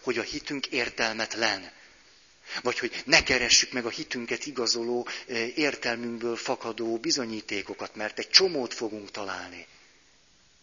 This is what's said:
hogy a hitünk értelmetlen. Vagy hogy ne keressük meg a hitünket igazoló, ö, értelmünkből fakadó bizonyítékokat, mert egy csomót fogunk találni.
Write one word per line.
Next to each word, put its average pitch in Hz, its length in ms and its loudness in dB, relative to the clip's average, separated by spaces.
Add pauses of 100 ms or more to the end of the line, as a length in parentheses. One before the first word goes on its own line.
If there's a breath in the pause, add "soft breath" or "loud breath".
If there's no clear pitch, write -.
hogy 117 160 0
a 110 40 0
hitünk 143 440 -4
értelmetlen. 110 1040 0 (920 loud breath)
Vagy 123 160 0
hogy - 260 -4
ne 151 180 8
keressük 123 500 4
meg 123 140 -2
a 113 40 0
hitünket 120 560 -4
igazoló, 120 640 0 (180 loud breath)
ö, - 60 -8 (220)
értelmünkből 120 840 0
fakadó 113 600 -2
bizonyítékokat, 110 960 -4
mert 107 240 -4
egy 147 100 -4
csomót 160 460 4
fogunk 107 360 -6
találni. 92 560 -8 (960)